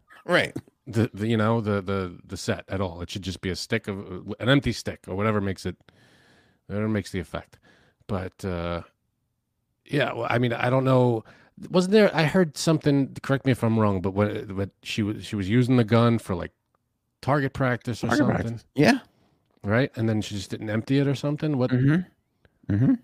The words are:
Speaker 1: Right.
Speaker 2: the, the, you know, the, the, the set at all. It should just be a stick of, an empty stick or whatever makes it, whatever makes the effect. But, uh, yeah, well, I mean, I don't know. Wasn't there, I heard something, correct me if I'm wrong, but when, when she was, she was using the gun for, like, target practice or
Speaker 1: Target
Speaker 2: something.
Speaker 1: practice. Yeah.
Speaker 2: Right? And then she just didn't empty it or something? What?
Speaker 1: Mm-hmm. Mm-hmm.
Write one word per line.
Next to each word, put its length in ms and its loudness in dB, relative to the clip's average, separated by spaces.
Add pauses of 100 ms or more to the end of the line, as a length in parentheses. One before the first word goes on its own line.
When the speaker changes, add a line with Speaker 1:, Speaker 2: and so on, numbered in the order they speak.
(240)
Speaker 1:
Right. 320 0 (300)
Speaker 2:
the, 260 0
the, 140 -4
you 100 2
know, 240 2
the, 220 0
the, 420 -4
the 120 -10
set 320 -6
at 120 -4
all. 200 -4
It 100 -10
should 120 -8
just 180 -6
be 100 -4
a 60 -4
stick 320 -6
of, 500 -10
an 100 -2
empty 240 4
stick 360 -10
or 80 -6
whatever 240 0
makes 260 -6
it, 100 -6 (920)
whatever 220 -4
makes 220 -2
the 80 -6
effect. 400 -10 (480)
But, 380 -6
uh, 380 -4 (1000)
yeah, 280 -2
well, 180 -4
I 80 2
mean, 140 2
I 180 0
don't 140 2
know. 400 4 (460)
Wasn't 220 2
there, 220 6
I 100 2
heard 320 2
something, 680 2
correct 220 -2
me 80 4
if 120 0
I'm 140 2
wrong, 220 4
but 120 -2
when, 440 0
when 140 -4 (140)
she 180 -4
was, 240 -4
she 80 -8
was 140 -2
using 280 4
the 80 4
gun 340 4
for, 180 -6
like, 160 -8 (680)
target 320 0
practice 500 -2
or 40 -2
Speaker 1:
Target 180 2
Speaker 2:
something. 160 2
Speaker 1:
practice. 220 -8 (120)
Yeah. 240 4 (640)
Speaker 2:
Right? 320 2
And 120 0
then 140 0
she 140 -8
just 140 -8
didn't 200 -8
empty 300 0
it 80 0
or 80 0
something? 420 -4
What? 140 0
Speaker 1:
Mm-hmm. 1040 -2
Mm-hmm. 300 4